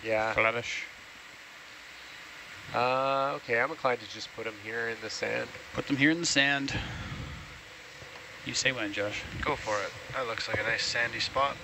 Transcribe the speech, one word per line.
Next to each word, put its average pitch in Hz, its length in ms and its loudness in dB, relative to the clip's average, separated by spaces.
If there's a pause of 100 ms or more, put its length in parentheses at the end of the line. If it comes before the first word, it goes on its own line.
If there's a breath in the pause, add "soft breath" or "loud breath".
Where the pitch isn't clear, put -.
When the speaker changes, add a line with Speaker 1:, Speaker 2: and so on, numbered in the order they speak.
Speaker 1:
Yeah. 110 300 4
Speaker 2:
Flattish. 113 520 2 (1900)
Speaker 1:
Uh, 135 600 4
okay, 120 260 2
I'm 135 80 4
inclined 127 300 2
to 107 100 -10
just - 260 -8
put 113 120 -4
'em 110 160 -4
here 117 260 -2
in 113 140 -2
the 110 80 -4
sand. 113 360 0 (260)
Speaker 2:
Put - 120 -2
them 139 120 2
here 143 120 8
in 165 120 4
the 165 40 0
sand. 139 480 4 (1700 loud breath)
You 123 120 -4
say 135 160 4
when, 110 220 -2
Josh. 101 280 0 (200)
Speaker 3:
Go 147 140 2
for 107 280 0
it. 90 100 -4 (220)
That 131 100 0
looks 113 220 -4
like 107 120 0
a 107 40 0
nice 113 200 2
sandy 117 360 0
spot. 135 440 2